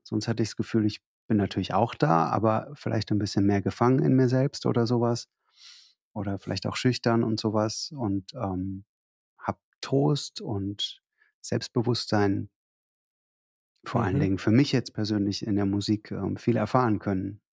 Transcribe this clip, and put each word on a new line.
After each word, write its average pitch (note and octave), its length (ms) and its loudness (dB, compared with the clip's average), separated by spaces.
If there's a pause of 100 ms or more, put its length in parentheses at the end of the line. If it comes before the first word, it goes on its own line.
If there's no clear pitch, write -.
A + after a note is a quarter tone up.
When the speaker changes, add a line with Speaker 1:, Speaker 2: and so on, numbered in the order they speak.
Speaker 1:
Sonst - 260 -4
hatte A2+ 140 0
ich G#2+ 80 -2
das - 60 -14
Gefühl, A2 300 0
ich - 160 -4 (260)
bin A2+ 80 2
natürlich F#2+ 380 0
auch A2 200 2
da, E2 340 4
aber A2 460 0
vielleicht A2+ 380 -4
ein G#2 60 0
bisschen G2+ 280 0
mehr G2+ 160 2
gefangen B2 420 2
in C3+ 120 4
mir B2+ 120 4
selbst C3 380 0
oder A#2+ 200 2
sowas. A#2 420 0 (840)
Oder G2 280 -6
vielleicht G#2+ 260 -6
auch G#2 100 -4
schüchtern A#2 460 2
und A2 160 -2
sowas G#2+ 580 -2
und, G2 380 -4
ähm, G2 500 -6 (540)
hab - 220 -8 (200)
Trost C#3+ 600 0
und G2+ 640 -6 (380)
Selbstbewusstsein G#2+ 1080 0 (1300)
vor - 180 -2
allen F#2 160 0
Speaker 2:
Mhm. - 20 2
Speaker 1:
Dingen G2 180 2
für - 120 0
mich C3+ 220 4
jetzt B2 220 0
persönlich G2+ 520 -2
in G#2 100 0
der G2+ 100 2
Musik, G2+ 460 -2
ähm, G2 260 -4
viel A2+ 180 0
erfahren A2 420 2
können. G2 440 -4 (100)